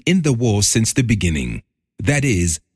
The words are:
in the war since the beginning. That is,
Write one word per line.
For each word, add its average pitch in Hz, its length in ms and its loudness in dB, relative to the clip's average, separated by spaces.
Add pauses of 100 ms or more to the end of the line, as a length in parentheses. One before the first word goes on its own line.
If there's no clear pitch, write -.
in 180 160 2
the 147 100 2
war 113 300 0
since 113 300 0
the 135 100 0
beginning. 82 580 -2 (380)
That 143 260 0
is, 87 340 0 (160)